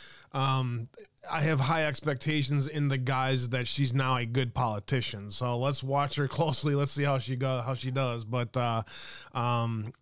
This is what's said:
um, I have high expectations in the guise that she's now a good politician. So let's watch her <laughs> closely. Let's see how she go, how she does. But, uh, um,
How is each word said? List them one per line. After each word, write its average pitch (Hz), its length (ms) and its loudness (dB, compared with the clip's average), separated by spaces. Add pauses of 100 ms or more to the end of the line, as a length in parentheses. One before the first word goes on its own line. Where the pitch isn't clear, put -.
(320)
um, 131 560 0 (420)
I 160 100 -2
have 147 200 4
high 156 240 4
expectations 143 840 0
in 147 200 0
the 135 100 2
guise 131 520 2
that 123 180 -2
she's 135 240 0
now 131 240 2
a 120 80 0
good 120 300 0
politician. 107 760 0
So 120 280 -2
let's 139 240 -2
watch 139 340 0
her 143 120 2
<laughs> - 0 -
closely. 147 460 2
Let's 139 180 0
see 143 120 0
how 135 140 2
she 127 180 -4
go, 131 240 0
how 127 140 -2
she 127 160 -6
does. 123 340 0
But, 120 320 -2
uh, 117 260 2 (520)
um, 117 680 0